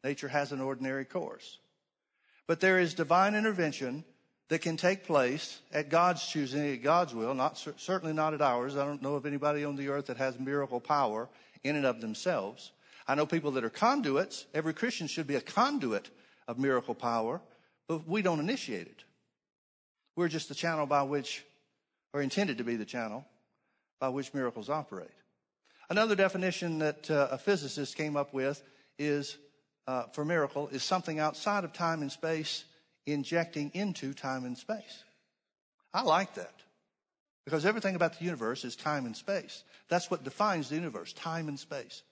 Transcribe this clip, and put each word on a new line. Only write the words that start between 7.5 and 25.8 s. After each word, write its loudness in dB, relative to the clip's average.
cer-, -10
certainly -2
not 2
at -2
ours. 2
I 0
don't -4
know -2
of -4
anybody 0
on -2
the -4
earth -2
that -6
has -2
miracle -2
power 2
in 0
and 0
of 2
themselves. -4
I 2
know 4
people 0
that 0
are -2
conduits. 2
Every 0
Christian -2
should -4
be 0
a 2
conduit 0
of -6
miracle 2
power, -2
but -4
we 0
don't 2
initiate -4
it. -20
We're 0
just -4
the -10
channel 0
by 4
which, -4
or -2
intended 0
to -4
be 0
the -4
channel, -6
by 0
which -4
miracles -4
operate. -6